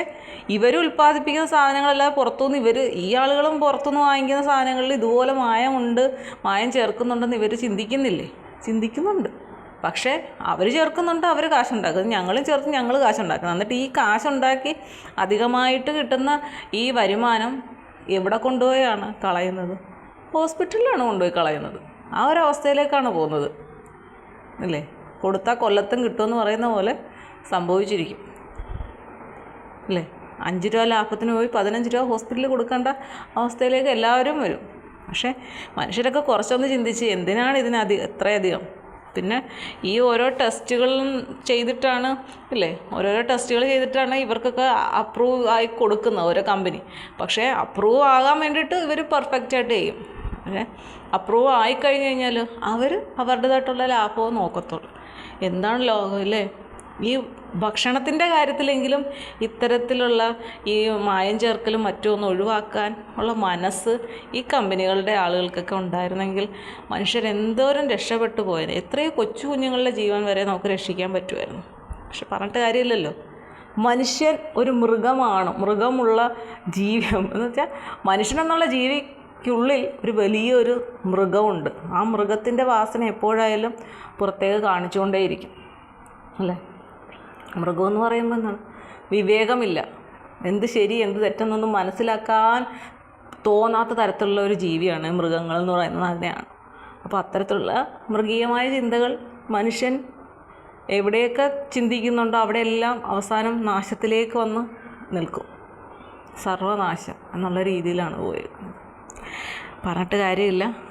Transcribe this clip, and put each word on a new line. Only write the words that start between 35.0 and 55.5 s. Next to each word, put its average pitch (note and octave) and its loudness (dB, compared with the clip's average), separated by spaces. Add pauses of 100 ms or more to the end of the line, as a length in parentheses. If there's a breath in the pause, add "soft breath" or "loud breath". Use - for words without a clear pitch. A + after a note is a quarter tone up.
പക്ഷേ - -4 (480 loud breath)
മനുഷ്യരൊക്കെ A#3+ 0
കുറച്ചൊന്ന് B3+ 2
ചിന്തിച്ച് A#3 0
എന്തിനാണ് G#3 2
ഇതിന് A#3+ 2
അധി-, G3+ 2
എത്രയധികം? F#3+ 0 (520)
പിന്നെ F#3+ -2 (460 loud breath)
ഈ F#3 -2
ഓരോ A#3+ 4
ടെസ്റ്റുകളും B3+ 0 (360)
ചെയ്തിട്ടാണ്, B3+ 0 (420 loud breath)
ഇല്ലേ, F3+ 0 (220)
ഓരോരോ G3+ 0
ടെസ്റ്റുകൾ A#3+ 0
ചെയ്തിട്ടാണ് C4 2
ഇവർക്കൊക്കെ B3 0 (360)
അപ്രൂവ് B3 2
ആയി A3+ 4 (100)
കൊടുക്കുന്നത് G#3+ 2
ഓരോ F3 4
കമ്പനി. F#3+ 0 (380 loud breath)
പക്ഷേ - 0
അപ്രൂവ് A3+ 4
ആകാൻ C4+ 6
വേണ്ടിയിട്ട് D#4 0
ഇവർ D#4 0 (120)
പെർഫെക്റ്റ് C4 0
ആയിട്ട് A#3 2
ചെയ്യും. E3+ 0 (380)
പക്ഷേ G3 -6 (480 loud breath)
അപ്രൂവ് A#3+ 4 (120)
ആയിക്കഴിഞ്ഞ് C4+ 2
കഴിഞ്ഞാൽ B3+ 0 (260)
അവർ A#3 0 (280)
അവരുടേതായിട്ടുള്ള B3+ 2
ലാഭവും A3+ 0
നോക്കത്തുള്ളൂ. E3 -4 (500 loud breath)
എന്താണ് F#3+ 0